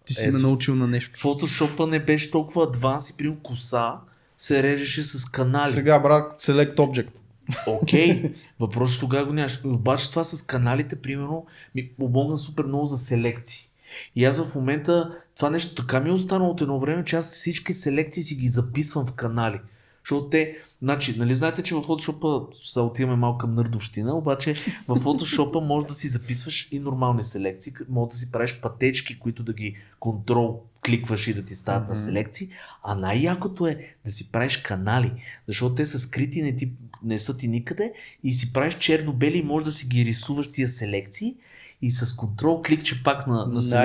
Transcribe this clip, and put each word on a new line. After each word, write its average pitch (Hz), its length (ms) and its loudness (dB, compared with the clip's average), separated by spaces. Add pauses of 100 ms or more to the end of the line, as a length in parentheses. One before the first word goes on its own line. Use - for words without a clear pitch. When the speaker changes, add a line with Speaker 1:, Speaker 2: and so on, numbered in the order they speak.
Speaker 1:
Ти 131 80 -6
си 110 140 2
ме 135 100 4
Speaker 2:
Ето. 131 100 4
Speaker 1:
научил 135 280 2
на 127 120 2
нещо. 120 320 -2
Speaker 2:
Photoshop-а 147 680 0
не 156 120 2
беше 151 320 2
толкова 160 320 2
адванс 131 460 0
и, - 80 -10
примерно, 151 220 -4
коса 120 560 -2 (420)
се 139 260 2
режеше 143 400 0
с 131 220 0
канали. 135 460 2
Speaker 1:
Сега, 143 280 6
брат, 151 420 4
select 147 340 6
object. 131 340 4 (580)
Speaker 2:
Окей, 165 640 4 (280)
въпросът, 123 340 2
че - 60 -2
тогава 135 260 2
го 147 80 -2
нямаш. 139 320 -2
Обаче 127 440 2
това 165 140 0
с 165 200 -2
каналите, 131 520 0
примерно, 139 500 -6 (300)
ми 127 140 -6
помогна 135 480 0
супер - 260 -2
много 139 220 0
за 143 120 -2
селекции. 117 680 -2 (480)
И 123 100 4
аз 147 160 2
в 143 140 -6
момента 151 600 0 (200)
това 147 140 0
нещо 165 260 -2
така 123 240 -2
ми 143 100 0
е 180 40 2
останало 185 380 2
от 175 100 -6
едно 139 180 0
време, 156 240 0
че 165 120 -2
аз 165 120 0
всички - 460 -2
селекции 156 500 -2
си 151 120 -6
ги 127 140 0
записвам 123 560 0
в 127 60 -6
канали. 113 480 -2 (440)
Защото 143 260 -2
те, 156 280 2 (240)
значи, 135 360 -2
нали 120 160 2
знаете, 165 300 0
че 170 120 -4
в 147 60 0
Photoshop-а, 151 640 -2 (180)
сега 123 200 -2
отиваме 123 320 0
малко 120 220 2
към 117 180 -2
нърдовщина, 117 600 -2
обаче 151 380 0 (340)
в 123 80 0
Photoshop-а 143 680 2
<laughs> 156 40 -2
може 147 200 2
да - 80 -6
си - 140 -2
записваш 123 640 -4
и 139 80 -6
нормални 127 440 0
селекции, 98 500 -6
к-, 127 160 -14
може 117 200 0
да - 60 -10
си - 160 -6
правиш 120 300 -2
пътечки, 127 580 -2
които 117 240 -6
да 113 100 -6
ги 107 240 -8 (220)
контрол 117 600 0 (200)
кликваш 120 460 0
и 110 60 -2
да 101 80 -4
ти 98 140 -12
стават 101 260 -2
на 104 60 -6
Speaker 1:
Мгм. 110 80 -4
Speaker 2:
селекции, 104 540 -4 (340)
а 101 120 -4
най-якото 170 720 0
е - 280 -6 (100)
да 104 60 -6
си - 200 -8
правиш 127 260 0
канали, 110 540 0 (360)
защото 123 280 0
те 147 100 0
са 147 140 0
скрити, 139 420 -2
не 135 140 0
ти, 127 160 -4 (320)
не 110 140 -2
са 123 200 -4
ти 131 100 -6
никъде 180 460 -2 (300)
и 131 100 0
си 120 200 -2
правиш 147 220 2
черно-бели 151 600 2
и 170 60 2
може 151 220 0
да 151 60 -2
си 135 160 -2
ги 120 180 4
рисуваш 139 460 -2
тия 127 160 0
селекции 113 680 -4 (460)
и 120 100 2
с - 240 0
контрол 147 460 0
кликче 156 420 0
пак 135 240 0
на, 117 180 0
на 120 160 0
селекции, 123 240 2